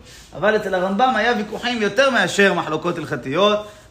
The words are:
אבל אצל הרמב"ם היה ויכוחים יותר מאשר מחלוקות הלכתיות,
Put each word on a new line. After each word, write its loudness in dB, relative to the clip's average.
אבל 2
אצל -2
הרמב"ם 2
היה 0
ויכוחים -4
יותר 2
מאשר 2
מחלוקות -2
הלכתיות, 0